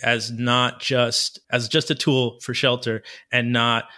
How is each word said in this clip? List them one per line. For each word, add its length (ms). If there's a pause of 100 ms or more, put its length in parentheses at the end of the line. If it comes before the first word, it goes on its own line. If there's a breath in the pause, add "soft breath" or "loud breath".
as 280
not 480
just, 600 (100)
as 160
just 240
a 60
tool 440
for 140
shelter 480 (300 loud breath)
and 200
not 340 (120)